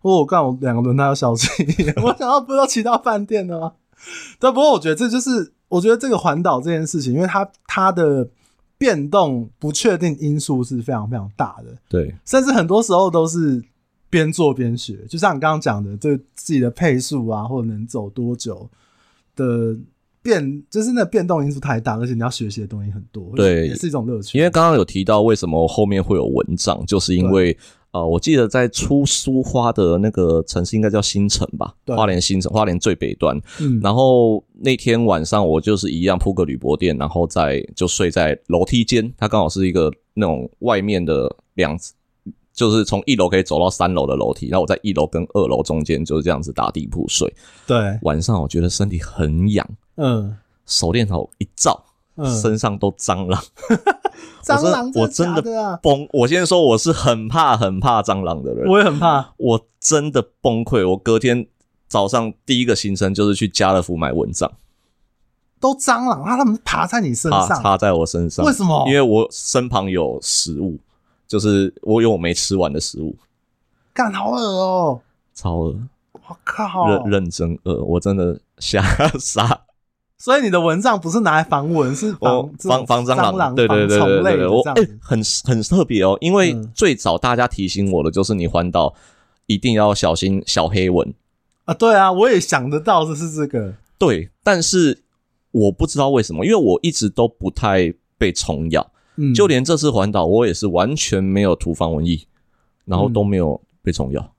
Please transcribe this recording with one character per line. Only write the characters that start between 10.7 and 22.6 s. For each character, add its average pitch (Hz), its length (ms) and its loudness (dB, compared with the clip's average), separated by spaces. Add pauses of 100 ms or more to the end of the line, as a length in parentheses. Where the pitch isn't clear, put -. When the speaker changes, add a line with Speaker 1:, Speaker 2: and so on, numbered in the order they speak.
Speaker 1:
非 135 100 -6
常 107 160 -4
非 123 80 -6
常 101 200 -8
大 104 220 -6
的。 117 80 -20 (220)
Speaker 2:
对。 82 260 -2 (100)
Speaker 1:
甚 262 180 2
至 269 100 2
很 196 140 2
多 202 160 2
时 220 100 -2
候 185 180 4
都 165 180 2
是 151 340 0 (480)
边 160 220 2
做 156 200 2
边 120 240 -2
学， 104 220 -10 (100)
就 165 100 -8
像 170 180 0
你 135 40 -6
刚 156 120 0
刚 156 80 -2
讲 104 240 -2
的， 101 120 -8
对 143 200 0 (180)
自 - 180 -8
己 143 60 2
的 120 120 2
配 139 280 0
速 127 300 -4
啊， 107 160 -4
或 127 160 -6
者 113 80 -4
能 110 180 -8
走 107 240 -8
多 120 240 -6
久 113 340 -12 (680)
的 117 400 -2 (460)
变， 147 480 -2
就 214 140 -2
是 247 100 -2
那 233 120 0
变 180 220 -2
动 165 180 0
因 143 60 -2
素 143 80 -6
太 131 220 -4
大， 113 160 -4
而 120 100 -4
且 127 60 -4
你 117 80 -4
要 117 80 -2
学 113 220 -8
习 110 100 -10